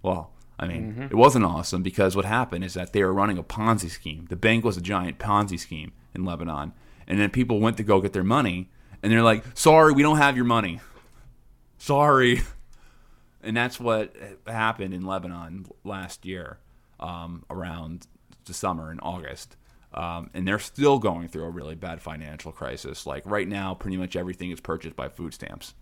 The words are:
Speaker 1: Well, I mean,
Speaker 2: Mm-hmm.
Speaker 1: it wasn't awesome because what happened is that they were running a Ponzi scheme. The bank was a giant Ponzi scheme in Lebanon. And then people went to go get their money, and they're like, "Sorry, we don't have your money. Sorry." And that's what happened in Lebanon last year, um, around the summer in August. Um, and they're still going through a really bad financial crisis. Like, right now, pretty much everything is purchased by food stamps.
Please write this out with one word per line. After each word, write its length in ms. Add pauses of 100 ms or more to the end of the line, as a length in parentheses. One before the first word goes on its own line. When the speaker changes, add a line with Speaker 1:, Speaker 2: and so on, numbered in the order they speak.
Speaker 1:
Well, 280 (280)
I 80
mean, 240
Speaker 2:
Mm-hmm. 120
Speaker 1:
it 120
wasn't 300
awesome 380
because 320
what 100
happened 380
is 120
that 180
they 100
were 100
running 240
a 60
Ponzi 460
scheme. 400
The 60
bank 280
was 140
a 40
giant 360
Ponzi 420
scheme 340 (200)
in 120
Lebanon. 480 (340)
And 120
then 120
people 280
went 180
to 60
go 180
get 120
their 100
money, 460 (320)
and 100
they're 120
like, 200 (120)
"Sorry, 380
we 100
don't 140
have 180
your 100
money. 340 (1000)
Sorry." 640 (1000)
And 140
that's 240
what 340 (320)
happened 480
in 120
Lebanon 600 (200)
last 400
year, 340 (400)
um, 500
around 560 (380)
the 100
summer 380
in 80
August. 560 (380)
Um, 400
and 120
they're 140
still 400
going 300
through 160
a 40
really 260
bad 260
financial 500
crisis. 540
Like, 200
right 220
now, 280
pretty 200
much 220
everything 340
is 80
purchased 380
by 100
food 260
stamps. 480